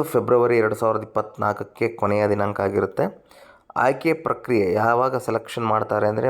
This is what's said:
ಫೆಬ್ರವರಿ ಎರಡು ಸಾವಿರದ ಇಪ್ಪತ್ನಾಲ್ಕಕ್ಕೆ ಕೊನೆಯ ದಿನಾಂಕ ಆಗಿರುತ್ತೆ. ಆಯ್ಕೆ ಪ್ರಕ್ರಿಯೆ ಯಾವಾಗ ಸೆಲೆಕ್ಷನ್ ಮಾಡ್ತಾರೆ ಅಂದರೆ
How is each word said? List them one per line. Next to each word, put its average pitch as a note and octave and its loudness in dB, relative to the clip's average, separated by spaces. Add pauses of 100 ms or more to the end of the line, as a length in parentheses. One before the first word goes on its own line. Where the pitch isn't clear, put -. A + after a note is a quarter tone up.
(120)
ಫೆಬ್ರವರಿ A#2+ 2
ಎರಡು G#2+ 0
ಸಾವಿರದ G#2+ 0
ಇಪ್ಪತ್ನಾಲ್ಕಕ್ಕೆ G#2 -4 (140)
ಕೊನೆಯ G#2 2 (100)
ದಿನಾಂಕ G2+ -2
ಆಗಿರುತ್ತೆ. G2+ 0 (800)
ಆಯ್ಕೆ C3+ 0 (140)
ಪ್ರಕ್ರಿಯೆ A#2+ 0 (160)
ಯಾವಾಗ A#2+ 2 (140)
ಸೆಲೆಕ್ಷನ್ A2+ -4
ಮಾಡ್ತಾರೆ G#2+ 0
ಅಂದರೆ A#2 -2